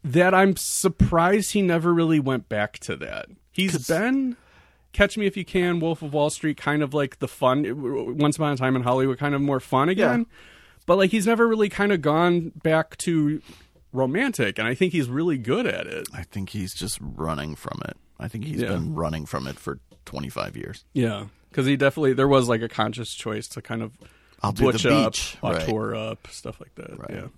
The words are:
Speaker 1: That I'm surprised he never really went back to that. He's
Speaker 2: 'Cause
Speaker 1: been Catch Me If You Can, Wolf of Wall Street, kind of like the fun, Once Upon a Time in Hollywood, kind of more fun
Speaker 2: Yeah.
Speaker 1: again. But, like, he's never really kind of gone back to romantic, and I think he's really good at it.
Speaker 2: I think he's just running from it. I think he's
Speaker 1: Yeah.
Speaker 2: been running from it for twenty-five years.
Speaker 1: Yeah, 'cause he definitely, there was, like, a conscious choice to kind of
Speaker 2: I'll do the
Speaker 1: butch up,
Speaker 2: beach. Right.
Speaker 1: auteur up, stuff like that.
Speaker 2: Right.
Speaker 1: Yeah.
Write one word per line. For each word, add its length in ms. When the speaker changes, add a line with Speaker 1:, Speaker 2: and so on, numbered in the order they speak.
Speaker 1:
That 300
I'm 220
surprised 960
he 100
never 300
really 280
went 280
back 320
to 160
that. 300
He's 220
Speaker 2:
'Cause 160
Speaker 1:
been 480
Catch 260
Me 80
If 100
You 80
Can, 360
Wolf 200
of 120
Wall 180
Street, 260
kind 260
of 120
like 240
the 100
fun, 880
Once 200
Upon 160
a 40
Time 200
in 60
Hollywood, 360
kind 160
of 80
more 180
fun 280
Speaker 2:
Yeah. 40
Speaker 1:
again. 340
But, 120
like, 120
he's 160
never 220
really 200
kind 220
of 100
gone 520
back 360
to 440
romantic, 680
and 100
I 60
think 180
he's 160
really 300
good 280
at 220
it. 260
Speaker 2:
I 80
think 280
he's 240
just 260
running 560
from 280
it. 120
I 80
think 160
he's 180
Speaker 1:
Yeah. 60
Speaker 2:
been 260
running 320
from 220
it 100
for 220
twenty-five 520
years. 360
Speaker 1:
Yeah, 340
'cause 140
he 100
definitely, 360
there 160
was, 200
like, 140
a 60
conscious 460
choice 340
to 140
kind 200
of 100
Speaker 2:
I'll 100
do 140
the 60
Speaker 1:
butch 140
up, 280
Speaker 2:
beach. 280
Right. 260
Speaker 1:
auteur 280
up, 340
stuff 300
like 160
that. 220
Speaker 2:
Right. 120
Speaker 1:
Yeah. 160